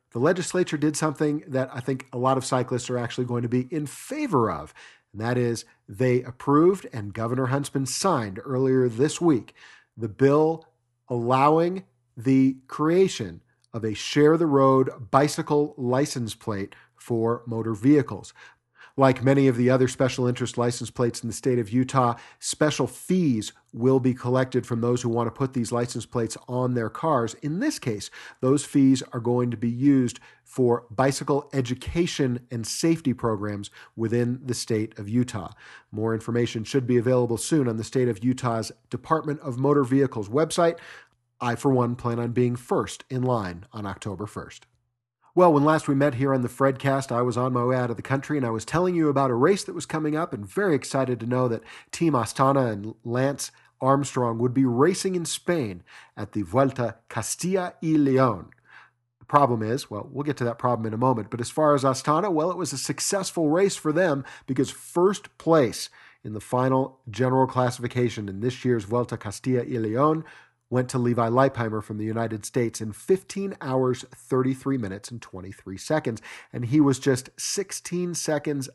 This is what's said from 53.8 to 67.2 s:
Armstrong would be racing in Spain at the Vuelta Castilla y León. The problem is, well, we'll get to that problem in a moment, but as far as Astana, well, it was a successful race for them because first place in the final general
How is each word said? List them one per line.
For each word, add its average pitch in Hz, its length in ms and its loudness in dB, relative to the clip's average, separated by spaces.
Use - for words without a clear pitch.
Armstrong 131 560 0
would 123 160 0
be 135 100 4
racing 156 500 2
in 175 120 -2
Spain 117 580 -4
at 104 160 -10
the 107 120 -4
Vuelta 120 520 0
Castilla 180 640 -4
y 160 60 -2
León. 131 600 2
The - 60 -20
problem 127 360 4
is, 113 300 -4
well, 104 180 -10
we'll 135 140 -8
get 147 140 -4
to 123 80 -2
that 117 120 -2
problem 117 280 0
in 110 80 -4
a 107 40 -4
moment, 117 320 0
but 117 120 -6
as 120 80 -6
far 151 260 4
as 131 80 0
Astana, 151 480 0
well, 160 180 0
it 180 80 -4
was 175 140 -4
a 135 60 -6
successful 170 720 -2
race 185 260 2
for - 160 -2
them 147 320 2
because 131 240 0
first - 640 -2
place 147 520 2
in 117 80 -10
the 107 80 -8
final 131 720 0
general 127 360 2